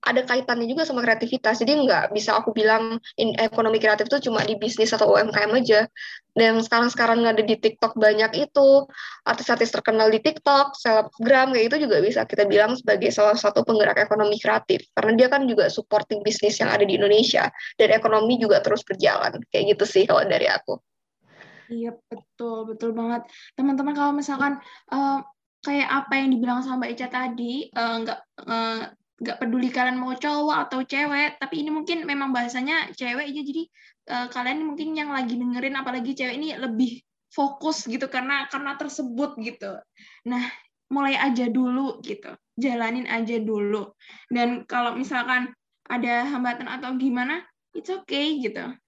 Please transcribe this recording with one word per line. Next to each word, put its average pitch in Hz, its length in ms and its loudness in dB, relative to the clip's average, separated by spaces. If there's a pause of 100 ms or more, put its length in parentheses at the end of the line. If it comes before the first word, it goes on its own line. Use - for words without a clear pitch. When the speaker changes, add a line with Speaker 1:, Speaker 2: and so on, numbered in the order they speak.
Speaker 1:
ada 247 180 2
kaitannya 247 460 -2
juga 294 160 -2
sama 269 160 -4
kreativitas. 233 600 0
Jadi 277 240 4
nggak 190 260 2
bisa 214 240 0
aku 220 160 0
bilang 226 480 2 (160)
in-, 220 240 0
ekonomi 220 400 2
kreatif 214 320 2
tuh 277 80 0
cuma 220 240 -2
di 214 160 -2
bisnis 220 320 0
atau 208 220 4
U - 20 6
M 214 160 2
K 208 160 2
M 214 80 2
aja. 233 320 4 (480)
Dan 226 220 6
yang - 20 2
sekarang-sekarang 233 640 2
ada 220 160 4
di 220 160 2
TikTok 220 400 0
banyak 214 400 4
itu, 277 480 6 (400)
artis-artis 233 480 0
terkenal 220 400 4
di 220 80 2
TikTok, 285 560 2
selebgram, 247 800 4
kayak 226 160 4
gitu 294 160 0
juga 180 160 4
bisa 220 240 2
kita - 160 2
bilang 208 320 4
sebagai 208 320 0
salah 214 320 4
satu 214 240 2
penggerak 214 320 2
ekonomi 208 400 2
kreatif. - 560 0
Karena 220 240 2
dia 254 160 6
kan 277 160 2
juga 214 240 2
supporting 214 480 -2
bisnis 208 400 -2
yang - 80 0
ada 202 160 2
di 196 160 0
Indonesia, 208 480 4 (320)
dan 214 80 6
ekonomi 220 480 2
juga 220 240 4
terus - 240 -2
berjalan. 185 640 0
Kayak 196 320 0
gitu 202 80 2
sih 196 160 4
kalau - 240 4
dari - 160 0
aku. - 320 -2 (920)
Speaker 2:
Iya, 233 400 -8
betul, 226 640 -10
betul 220 240 -4
banget. 233 320 -4 (320)
Teman-teman, 277 380 0
kalau 285 180 0
misalkan, 285 480 -4 (300)
eh, 277 260 0 (480)
kayak 285 220 -2
apa 269 260 -2
yang 269 160 0
dibilang 247 320 0
sama 254 240 -6
Mbak 240 80 -8
Ica 247 160 -10
tadi, 247 640 -6
eh, 233 220 -4 (100)
nggak, 220 140 -8 (240)
eh, 226 380 -4 (360)
nggak - 240 -8
peduli 247 320 -2
kalian 254 240 0
mau 254 160 -6
cowok 294 540 -2
atau 262 180 -6
cewek, 285 560 -2
tapi 294 240 -6
ini 302 80 -4
mungkin 320 320 -4
memang 285 240 -4
bahasanya 254 640 -4
cewek 269 400 -6
aja, 302 80 -8
jadi, 294 220 -6 (420)
eh, 247 240 -6
kalian 262 320 -6
mungkin 311 320 -6
yang 302 160 -6
lagi 254 240 -4
dengerin, 247 400 -4
apalagi 262 400 -6
cewek 254 240 -6
ini 302 160 -6
lebih 240 480 -4 (320)
fokus 294 560 -2
gitu, 262 160 -6
karena, 269 400 -4
karena 277 320 -8
tersebut 285 640 -6
gitu. 214 320 -10 (560)
Nah, 247 160 -4 (400)
mulai 277 320 -2
aja 247 320 0
dulu 254 560 -2
gitu, - 240 -12 (240)
jalanin 240 560 -4
aja 226 320 -4
dulu. 208 480 -4 (400)
Dan 240 400 -2
kalau 240 240 -4
misalkan 254 560 -4 (400)
ada 240 400 -2
hambatan 247 400 -6
atau 262 240 -8
gimana, 262 480 -2 (320)
it's 330 160 -10
okay 302 480 -4
gitu. 247 320 -6 (180)